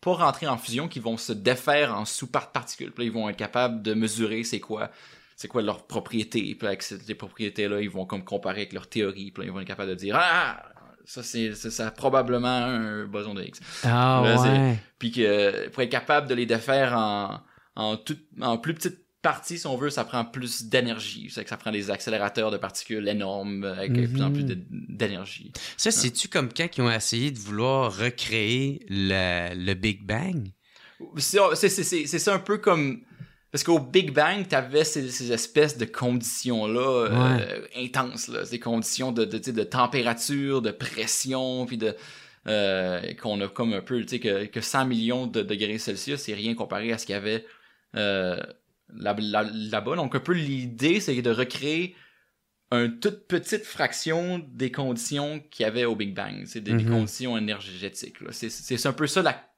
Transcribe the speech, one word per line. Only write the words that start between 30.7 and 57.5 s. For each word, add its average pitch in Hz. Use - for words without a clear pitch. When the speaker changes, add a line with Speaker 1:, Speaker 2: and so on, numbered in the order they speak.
Speaker 1:
C'est, 175
c'est, 185
c'est, 190
c'est, 151
c'est 156
ça 202
un 185
peu 202
comme, 156
parce 143
qu'au 170
Big 147
Bang, 170
t'avais 135
ces, 143
ces 120
espèces 147
de 117
conditions-là, 120
Speaker 2:
Ouais. 123
Speaker 1:
euh, 98
intenses, 123
là. 110
Ces 113
conditions 117
de, 113
de, 104
tu -
sais, 131
de 110
température, 127
de 110
pression, 127
puis 123
de, 110
euh, 95
qu'on 104
a 98
comme 113
un 95
peu, 120
tu 95
sais, 123
que, 104
que 107
cent 135
millions 123
de 110
degrés 104
Celsius, 123
c'est 107
rien 110
comparé 110
à 110
ce -
qu'il 98
y 101
avait, 107
euh, 98
là, 101
là, 107
là-bas. 107
Donc, 143
un 135
peu 170
l'idée, 139
c'est 135
de 120
recréer 147
une 120
toute 208
petite 180
fraction 170
des 123
conditions 143
qu'il -
y 110
avait 117
au 117
Big 101
Bang. 101
C'est 110
des, 104
des 113
Speaker 2:
Mhm. 113
Speaker 1:
conditions 117
énergétiques, 98